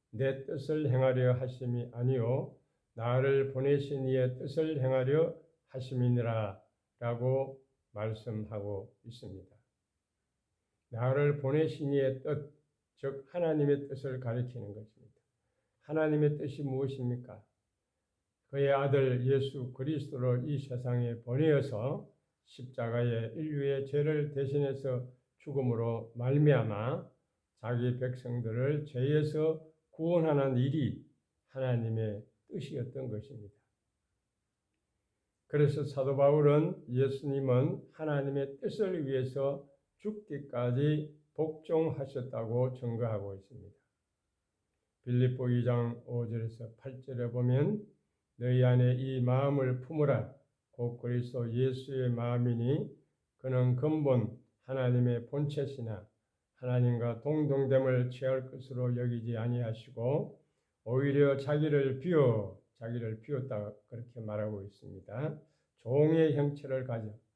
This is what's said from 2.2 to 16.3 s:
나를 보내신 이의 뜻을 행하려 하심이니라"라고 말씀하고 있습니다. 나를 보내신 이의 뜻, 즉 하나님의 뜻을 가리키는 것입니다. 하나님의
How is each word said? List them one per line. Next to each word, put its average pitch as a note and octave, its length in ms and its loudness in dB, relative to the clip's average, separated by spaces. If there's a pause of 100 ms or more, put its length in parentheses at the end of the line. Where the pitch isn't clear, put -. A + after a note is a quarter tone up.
나를 C3+ 600 2
보내신 C#3 520 0
이의 B2+ 320 2
뜻을 D#3 440 -2
행하려 C3 540 2 (340)
하심이니라"라고 B2 1900 -2 (340)
말씀하고 G#2+ 1080 -8
있습니다. F#2+ 580 -18 (1300)
나를 C3+ 480 2
보내신 D3 540 0
이의 C3 280 2
뜻, - 320 -6 (440)
즉 C#3 320 -8
하나님의 D3+ 580 2
뜻을 B2+ 320 -8
가리키는 A#2+ 540 -4
것입니다. - 420 -20 (680)
하나님의 D3+ 540 2